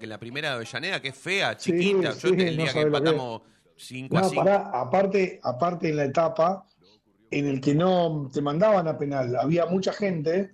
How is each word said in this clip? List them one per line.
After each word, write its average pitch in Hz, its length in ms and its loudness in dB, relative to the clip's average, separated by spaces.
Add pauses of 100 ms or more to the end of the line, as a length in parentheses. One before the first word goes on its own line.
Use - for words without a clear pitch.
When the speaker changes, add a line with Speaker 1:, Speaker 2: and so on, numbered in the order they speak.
Speaker 1:
en 110 80 -12
la 107 100 -12
primera 139 320 -6
de 131 60 -4
Avellaneda, 131 460 -6
que 139 60 -6
es 131 80 -12
fea, 165 420 -2
Speaker 2:
Sí, - 140 -2
Speaker 1:
chiquita. 175 400 2
Yo - 180 -4
Speaker 2:
sí, 185 60 4
Speaker 1:
te, 180 120 2
el 156 80 -4
Speaker 2:
no 156 60 0
Speaker 1:
día 160 100 0
que 160 80 0
Speaker 2:
sabe 151 100 2
lo 147 120 2
que - 60 -2
es. - 40 4
Speaker 1:
empatamos 123 300 -4 (340)
cinco 131 420 -4
a 190 60 4
cinco. 165 120 2
Speaker 2:
No, 147 80 2
pará, 196 280 4
aparte, 185 720 0
aparte 165 460 -2
en 151 80 0
la 147 80 0
etapa 165 600 2 (680)
en 143 160 0
el 135 120 -2
que 143 140 2
no 165 580 2
te 147 80 -2
mandaban 170 460 2
a 147 100 -2
penal, 135 380 -2
había 160 320 0
mucha 185 260 -2
gente. 185 600 -2